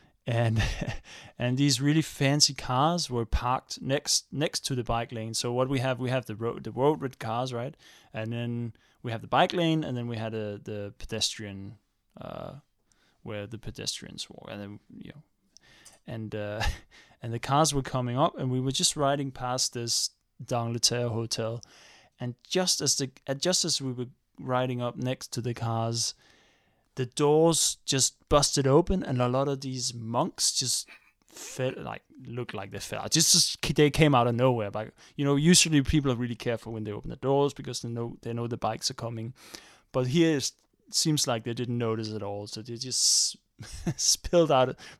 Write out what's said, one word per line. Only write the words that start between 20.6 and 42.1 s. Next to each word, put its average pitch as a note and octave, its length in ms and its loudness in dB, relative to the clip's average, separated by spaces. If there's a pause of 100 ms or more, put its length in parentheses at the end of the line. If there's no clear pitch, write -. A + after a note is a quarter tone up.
hotel, A#2 520 -4 (580)
and B2 140 -6 (120)
just - 340 0
as - 160 2
the, C3+ 140 -2 (180)
uh, C3+ 60 0
just F3 300 2
as D3+ 160 0
we C3 120 -4
were B2 140 -6 (340)
riding B2+ 420 0
up B2 140 -4
next B2+ 360 -4
to B2 80 -6
the A#2+ 140 -2
cars, A#2 600 -2 (840)
the B2+ 100 -2
doors D#3 800 4
just - 280 2 (140)
busted C#3+ 380 4
open, F3 380 6
and B2+ 180 0
a B2 60 4
lot C3+ 200 2
of C#3 120 -2
these B2+ 340 -6
monks A#2 580 -2
just - 360 -2 (380)
fell, - 500 -6
like, - 260 -10 (240)
looked A#2+ 280 -8
like G2+ 180 -10
they G2+ 80 -8
fell - 220 -8
out. G#2 100 -6
Just, D#3+ 200 6
just - 300 4
ca-, - 120 0
they D3 160 6
came D3+ 260 6
out A#2+ 100 6
of A#2+ 80 2
nowhere. A#2 380 2
But, G#2+ 160 -6 (260)
you D3 100 -2
know, C#3+ 120 4
usually D#3+ 460 8
people C#3 280 2
are A#2+ 60 2
really A#2+ 180 -4
careful A2+ 380 -4
when A2 120 -6
they A2 60 -8
open - 200 -8
the - 60 -10
doors C#3 380 2
because - 280 -8
they A#2+ 60 -6
know, A#2 340 -6
they A#2 100 -6
know A#2+ 160 -4
the A#2 80 -4
bikes A2 340 -2
are C3 40 -8 (120)
coming. A#2 260 -8 (600)
But B2+ 160 2
here D#3+ 300 6
it - 120 -2 (400)
seems - 380 2
like A#2 160 0
they A#2+ 100 -4
didn't A#2+ 240 -2
notice A2 340 0